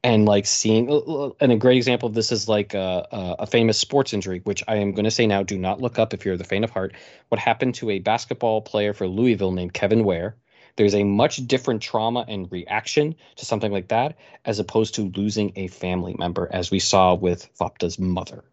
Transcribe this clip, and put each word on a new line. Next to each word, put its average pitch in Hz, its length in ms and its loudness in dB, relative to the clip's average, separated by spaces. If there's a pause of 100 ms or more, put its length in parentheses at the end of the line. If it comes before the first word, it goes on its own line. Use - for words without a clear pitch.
and, 110 240 6
like, 101 200 4
seeing, 110 440 2
uh, 151 60 2
uh, 143 340 -2 (100)
and 131 120 6
a 113 40 4
great 127 200 6
example 120 320 2
of 107 60 -6
this 113 180 0
is, 107 160 -4
like, 104 260 0
a, 92 380 -4
a, 90 260 -6
a 104 80 -6
famous 117 320 4
sports - 340 0
injury, 95 300 -4
which 101 240 -6
I 110 120 0
am 101 160 0
gonna 107 180 0
say 113 160 2
now, 98 160 2
do 98 120 -4
not 95 240 -2
look 123 160 -4
up 110 160 0
if 104 120 -10
you're 95 120 -2
the 90 60 -8
faint 98 220 -2
of 113 60 -4
heart, 95 220 -6 (360)
what 110 100 0
happened 123 380 0
to 113 140 -4
a 98 100 -2
basketball 110 600 -2
player 104 320 -2
for 98 140 -4
Louisville 98 460 2
named 90 220 -6
Kevin 110 280 2
Ware. 95 320 0 (400)
There's 101 220 4
a 101 80 4
much 104 320 2 (100)
different 123 360 0
trauma 117 440 -2
and 95 240 -8
reaction 110 640 -2 (220)
to - 100 -16
something 110 240 -2
like 98 180 -4
that, 123 280 0 (280)
as 104 140 -2
opposed 107 380 0
to 98 180 -4
losing 101 400 -2
a 95 140 -8
family 90 500 -6
member, 87 340 -4
as 92 200 -4
we 98 80 0
saw 92 340 6
with 90 420 -2
Fopta's 87 400 -4
mother. 92 460 -6 (100)